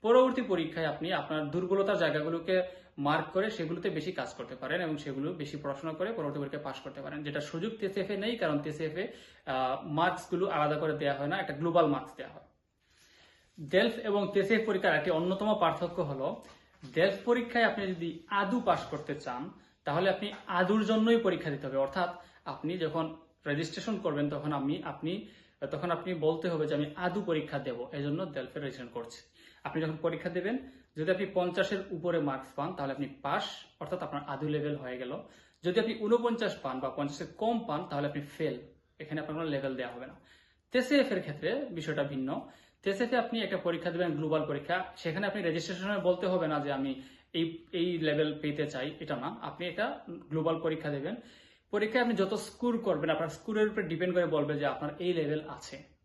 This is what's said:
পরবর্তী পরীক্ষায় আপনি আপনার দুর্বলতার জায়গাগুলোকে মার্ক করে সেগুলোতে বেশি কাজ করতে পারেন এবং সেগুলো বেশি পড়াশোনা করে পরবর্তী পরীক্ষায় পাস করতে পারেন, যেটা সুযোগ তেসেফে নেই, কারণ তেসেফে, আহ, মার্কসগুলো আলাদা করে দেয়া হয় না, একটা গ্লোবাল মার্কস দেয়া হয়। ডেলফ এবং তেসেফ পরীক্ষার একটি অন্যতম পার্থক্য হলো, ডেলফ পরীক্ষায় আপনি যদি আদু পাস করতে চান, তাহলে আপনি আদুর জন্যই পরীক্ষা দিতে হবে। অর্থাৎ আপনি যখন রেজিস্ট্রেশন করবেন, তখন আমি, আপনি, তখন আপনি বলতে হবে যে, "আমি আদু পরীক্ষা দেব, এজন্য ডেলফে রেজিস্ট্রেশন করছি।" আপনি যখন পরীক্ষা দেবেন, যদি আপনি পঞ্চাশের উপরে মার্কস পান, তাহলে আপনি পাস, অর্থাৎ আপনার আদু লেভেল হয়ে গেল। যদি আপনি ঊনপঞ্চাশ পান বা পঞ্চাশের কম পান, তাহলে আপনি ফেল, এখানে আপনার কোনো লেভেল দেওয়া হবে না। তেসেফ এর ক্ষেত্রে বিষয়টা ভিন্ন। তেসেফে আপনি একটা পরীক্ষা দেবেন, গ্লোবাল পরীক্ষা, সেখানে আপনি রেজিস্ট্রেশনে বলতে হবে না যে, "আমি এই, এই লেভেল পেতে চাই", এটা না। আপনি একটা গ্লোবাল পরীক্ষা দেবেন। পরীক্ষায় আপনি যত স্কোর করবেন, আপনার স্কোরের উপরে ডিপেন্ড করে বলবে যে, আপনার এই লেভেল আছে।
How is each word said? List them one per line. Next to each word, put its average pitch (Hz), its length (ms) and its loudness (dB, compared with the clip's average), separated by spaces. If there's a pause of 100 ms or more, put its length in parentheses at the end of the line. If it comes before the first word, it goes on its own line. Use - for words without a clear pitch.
পরবর্তী 254 400 8
পরীক্ষায় 165 440 0
আপনি 160 260 -2
আপনার 151 380 0
দুর্বলতার 190 480 2
জায়গাগুলোকে 165 640 2 (360)
মার্ক 147 340 2
করে 202 180 2
সেগুলোতে 170 400 -2
বেশি 156 220 -4
কাজ 131 220 -4
করতে 127 200 -10
পারেন 139 260 -2
এবং 156 160 0
সেগুলো 143 360 -4
বেশি 151 240 -6
পড়াশোনা 143 360 -6
করে 180 200 -2
পরবর্তী 147 260 -4
পরীক্ষায় 143 260 -6
পাস 135 160 -6
করতে 135 220 -12
পারেন, 147 200 -8
যেটা 147 180 -4
সুযোগ 180 400 -4
তেসেফে 196 360 -2
নেই, 220 200 -2
কারণ 156 220 0
তেসেফে, 156 500 -4 (380)
আহ, 131 400 0
মার্কসগুলো 170 600 2
আলাদা 151 320 2
করে 156 140 0
দেয়া 143 220 2
হয় 139 120 -4
না, 180 120 0
একটা 180 140 -4
গ্লোবাল 165 340 4
মার্কস 143 300 0
দেয়া 131 120 -12
হয়। - 140 -18 (1160)
ডেলফ 185 380 4
এবং 202 340 0
তেসেফ 202 340 4
পরীক্ষার 190 280 4
একটি 151 160 2
অন্যতম 190 500 2
পার্থক্য 170 420 0
হলো, 143 420 -4 (500)
ডেলফ 190 300 4
পরীক্ষায় 240 400 2
আপনি 202 220 2
যদি 170 420 -4
আদু 202 320 2
পাস - 240 4
করতে 143 300 -6
চান, 139 360 -6 (340)
তাহলে 175 260 2
আপনি 208 220 -2 (140)
আদুর 190 380 4
জন্যই 220 360 6
পরীক্ষা 185 300 2
দিতে 139 160 -4
হবে। 131 100 -2
অর্থাৎ 175 420 0 (260)
আপনি 175 340 -4
যখন 156 380 -2 (300)
রেজিস্ট্রেশন 165 520 -2
করবেন, 147 320 0
তখন 147 220 -4
আমি, 143 320 0
আপনি, 170 440 -4 (420)
তখন 175 200 -2
আপনি 175 240 -2
বলতে 160 340 2
হবে 156 180 2
যে, 165 80 0
"আমি - 220 0
আদু 180 260 0
পরীক্ষা 156 360 0
দেব, 123 340 -6
এজন্য 147 400 -2
ডেলফে 131 280 -6
রেজিস্ট্রেশন 127 320 -8
করছি।" 117 260 -8 (460)
আপনি 160 180 -2
যখন 156 200 -2
পরীক্ষা 165 260 0
দেবেন, 180 300 -2 (380)
যদি 156 140 0
আপনি 185 240 2
পঞ্চাশের 185 440 2 (120)
উপরে 170 300 0
মার্কস 135 320 -2
পান, 156 200 -4
তাহলে 139 200 -4
আপনি 135 160 -4 (140)
পাস, 151 220 0 (360)
অর্থাৎ 175 220 -4
আপনার - 220 -6
আদু 147 240 -4
লেভেল 147 280 0
হয়ে 127 220 -8
গেল। 127 240 -6 (400)
যদি 180 180 2
আপনি 220 200 0
ঊনপঞ্চাশ 226 560 2
পান 131 240 -4
বা 131 100 -2
পঞ্চাশের 143 360 -4 (120)
কম 226 280 0
পান, 156 240 -2
তাহলে 143 180 -2
আপনি 147 140 -4
ফেল, 143 360 -4 (400)
এখানে 151 220 -6
আপনার 151 160 -4
কোনো 160 140 -2
লেভেল 135 260 -2
দেওয়া 123 180 -6
হবে 127 120 -10
না। - 80 -14 (580)
তেসেফ 254 400 4
এর 185 80 2
ক্ষেত্রে 170 500 -2
বিষয়টা 151 320 -2
ভিন্ন। 139 460 -4 (340)
তেসেফে 233 340 0
আপনি 226 260 0
একটা 190 140 -2
পরীক্ষা 170 340 0
দেবেন, 170 220 0
গ্লোবাল 151 340 2
পরীক্ষা, 147 380 -2 (120)
সেখানে 170 300 -2
আপনি 196 160 -2
রেজিস্ট্রেশনে 180 560 0
বলতে 180 280 4
হবে 180 220 2
না 147 120 2
যে, 143 120 0
"আমি 135 300 -2 (300)
এই, 165 400 -2
এই 175 260 2
লেভেল 151 420 2
পেতে 147 260 0
চাই", 139 340 -4
এটা 151 160 -4
না। 123 100 -4
আপনি 170 400 -6
একটা 220 340 -2 (100)
গ্লোবাল 160 500 0
পরীক্ষা 156 300 0
দেবেন। 147 260 -2 (540)
পরীক্ষায় 214 320 2
আপনি 233 120 4
যত 190 200 2
স্কোর 226 440 -2
করবেন, 160 320 2
আপনার 156 180 2
স্কোরের 214 400 2
উপরে 214 140 0
ডিপেন্ড 175 320 0
করে 175 120 4
বলবে 147 320 2
যে, 143 80 2
আপনার 147 320 -2
এই 180 140 0
লেভেল 151 360 0
আছে। 180 340 -12 (220)